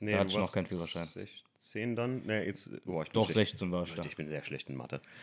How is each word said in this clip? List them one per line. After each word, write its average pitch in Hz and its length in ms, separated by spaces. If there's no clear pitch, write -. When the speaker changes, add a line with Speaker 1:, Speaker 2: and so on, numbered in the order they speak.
Speaker 1:
Nee, 104 120
Speaker 2:
da 101 60
hatte 98 80
Speaker 1:
du 95 40
Speaker 2:
ich 92 40
noch 104 80
Speaker 1:
warst 90 120
Speaker 2:
keinen 92 120
Führerschein. 85 400
Speaker 1:
sechzehn - 880
dann? 123 320
Nee, 107 180
jetzt, - 400
boah, 85 200
ich - 60
bin 110 100
Speaker 2:
Doch, 104 100
Speaker 1:
schlecht. 104 200
Speaker 2:
sechzehn 92 200
war 87 140
ich 85 60
Speaker 1:
Leute, 90 120
Speaker 2:
da. 87 60
Speaker 1:
ich - 80
bin 78 120
sehr 76 140
schlecht - 260
in 67 60
Mathe. 65 260